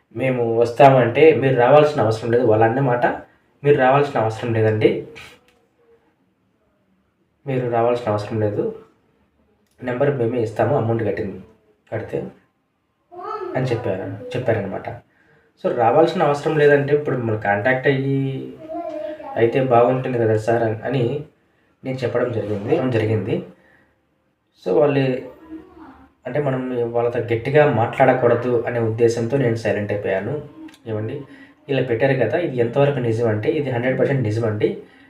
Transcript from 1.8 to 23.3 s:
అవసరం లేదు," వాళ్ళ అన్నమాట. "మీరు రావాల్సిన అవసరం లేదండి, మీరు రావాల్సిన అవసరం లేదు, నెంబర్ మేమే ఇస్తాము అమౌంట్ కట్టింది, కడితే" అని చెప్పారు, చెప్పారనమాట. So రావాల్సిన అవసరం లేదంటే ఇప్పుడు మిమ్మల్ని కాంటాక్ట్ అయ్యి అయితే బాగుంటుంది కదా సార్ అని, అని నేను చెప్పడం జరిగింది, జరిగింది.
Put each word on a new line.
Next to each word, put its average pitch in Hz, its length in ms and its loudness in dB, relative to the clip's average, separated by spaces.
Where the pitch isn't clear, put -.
అవసరం 110 300 -2
లేదు," 120 140 4
వాళ్ళ 110 180 4
అన్నమాట. 123 420 0
"మీరు 143 140 4
రావాల్సిన 135 420 2
అవసరం 113 340 -2
లేదండి, 110 540 2
మీరు 123 220 -2
రావాల్సిన 117 420 0
అవసరం 107 300 -4
లేదు, 107 420 -4
నెంబర్ 127 320 0
మేమే 120 260 -2
ఇస్తాము - 360 0
అమౌంట్ 113 260 0
కట్టింది, 95 400 -6
కడితే" - 320 -8
అని 127 100 -2
చెప్పారు, 117 720 -6
చెప్పారనమాట. 98 520 -4
So 185 120 -2
రావాల్సిన 151 480 2
అవసరం 147 340 0
లేదంటే 143 380 4
ఇప్పుడు 139 220 0
మిమ్మల్ని 110 240 -2
కాంటాక్ట్ 110 460 0
అయ్యి 135 640 -2
అయితే 117 280 2
బాగుంటుంది 127 540 2
కదా 110 200 0
సార్ 117 260 0
అని, 107 180 -2
అని 131 440 -2
నేను 131 140 -6
చెప్పడం 120 340 -2
జరిగింది, 107 600 -2
జరిగింది. 110 540 -2